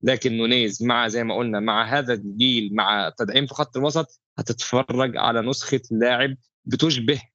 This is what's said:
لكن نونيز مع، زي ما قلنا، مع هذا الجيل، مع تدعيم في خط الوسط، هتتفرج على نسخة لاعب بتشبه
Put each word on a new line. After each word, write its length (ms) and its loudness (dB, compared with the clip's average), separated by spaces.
لكن 340 0
نونيز 460 0
مع، 260 2
زي 160 -2
ما 120 -2
قلنا، 240 -2
مع 380 0
هذا 140 -2
الجيل، 640 0
مع 440 2
تدعيم 280 0
في 80 -12
خط 220 -4
الوسط، 440 -2
هتتفرج 760 -2
على 260 2
نسخة 380 -2
لاعب 440 2
بتشبه 580 0